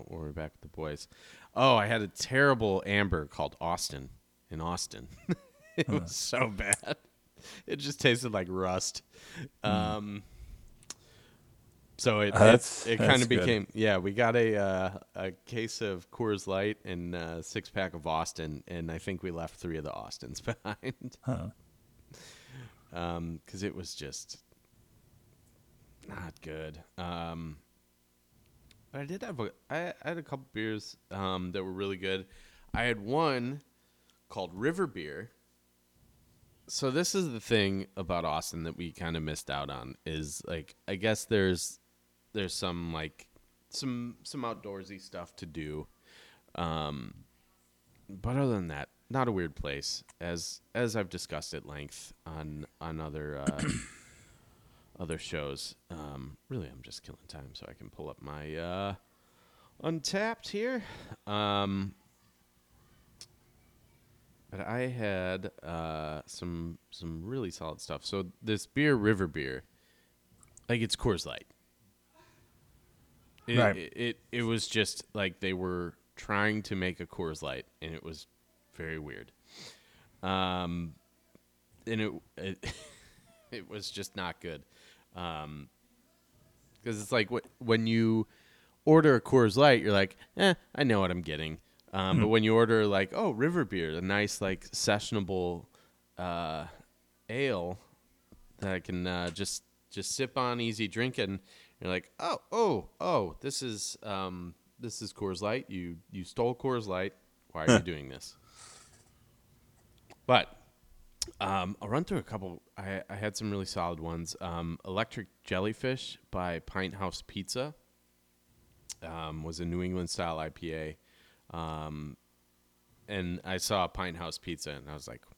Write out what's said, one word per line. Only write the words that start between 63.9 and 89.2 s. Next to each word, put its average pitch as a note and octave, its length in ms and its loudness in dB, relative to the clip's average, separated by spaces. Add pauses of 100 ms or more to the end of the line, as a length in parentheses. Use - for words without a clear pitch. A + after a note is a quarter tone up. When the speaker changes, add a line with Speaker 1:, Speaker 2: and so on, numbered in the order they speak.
Speaker 1:
but G2 100 -8
I B2 260 -2
had, F#2+ 640 -2 (120)
uh, D#2 640 -4
some, E2+ 540 -6 (120)
some E2 320 -8
really A2 280 -4
solid D#2 300 -8
stuff. D2 220 -8
So G2 240 -2 (140)
this G#2+ 240 0
beer, C#3+ 300 4
River G2+ 320 4
Beer, C2+ 360 -4 (1040)
like, A#2+ 140 2
it's A2+ 140 0
Coors G#2 300 0
Light. C2+ 200 -10 (2000)
It, A#2 100 4
Speaker 2:
Right. G2+ 200 6
Speaker 1:
it, E2+ 180 -10
it, A#2 240 -4 (120)
it A#2+ 120 -2
was A2+ 240 0
just, - 460 0
like, F#2+ 260 -2
they F#2+ 140 -2
were F2+ 400 -2 (220)
trying G#2+ 480 0
to G#2 120 -4
make F#2 240 0
a F2 60 -6
Coors D#2+ 380 -6
Light, C2 220 -6 (160)
and D#2+ 120 -8
it - 100 -12
was D#2+ 240 -12 (480)
very D#2+ 240 -6
weird. C2+ 320 -12 (920)
Um, F#2 680 0 (960)
and A2+ 140 -2
it, G#2+ 100 0 (260)
it, - 360 -6 (380)
<laughs> - 400 -20
it G#2 180 -12
was G2+ 220 -8
just - 240 -8
not F2+ 260 -4
good. D#2 220 -8 (520)
Um, D2+ 540 -6 (1120)
'cause A2 180 -4
it's G#2 100 -6
like, A2 200 4
wh-, A#2+ 140 -2 (160)
when A2+ 260 4
you A2+ 400 6 (580)
order D#3 300 10
a A2+ 60 4